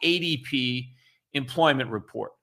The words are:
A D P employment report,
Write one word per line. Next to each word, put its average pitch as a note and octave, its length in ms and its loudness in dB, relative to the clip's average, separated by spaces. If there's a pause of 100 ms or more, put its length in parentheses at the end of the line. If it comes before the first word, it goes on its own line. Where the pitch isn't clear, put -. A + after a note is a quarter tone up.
A E3+ 180 2
D E3+ 180 0
P B2+ 540 -2 (420)
employment C#3 560 2
report, A2 540 -8